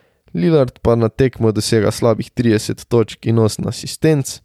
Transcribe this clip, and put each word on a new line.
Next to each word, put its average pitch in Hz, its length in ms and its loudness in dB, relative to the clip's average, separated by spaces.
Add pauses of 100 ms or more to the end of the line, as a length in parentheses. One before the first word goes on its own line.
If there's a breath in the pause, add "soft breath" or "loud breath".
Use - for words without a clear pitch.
(340 soft breath)
Lillard 160 480 0
pa 117 140 4
na 113 120 2
tekmo 113 440 0
dosega 104 380 0
slabih 113 400 -2
trideset 110 580 -2
točk - 380 -2
in 113 120 2
osem 110 300 0
asistenc - 760 -4